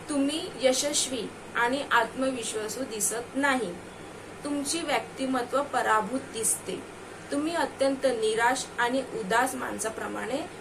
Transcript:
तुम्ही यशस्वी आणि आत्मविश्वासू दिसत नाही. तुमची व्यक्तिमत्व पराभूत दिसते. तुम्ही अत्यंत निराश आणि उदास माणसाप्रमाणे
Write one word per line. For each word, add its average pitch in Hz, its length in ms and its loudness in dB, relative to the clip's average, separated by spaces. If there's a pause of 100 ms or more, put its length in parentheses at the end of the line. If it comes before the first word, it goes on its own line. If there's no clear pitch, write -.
तुम्ही 294 420 2 (100)
यशस्वी 262 680 2 (260)
आणि 247 340 2
आत्मविश्वासू 226 880 0
दिसत 240 540 -2
नाही. 254 400 2 (680)
तुमची 285 360 0
व्यक्तिमत्व 262 840 0
पराभूत 220 580 2 (120)
दिसते. - 500 -2 (500)
तुम्ही 302 220 0
अत्यंत 269 500 2
निराश 233 640 4 (120)
आणि 240 220 2
उदास 233 540 2
माणसाप्रमाणे 214 840 -4 (220)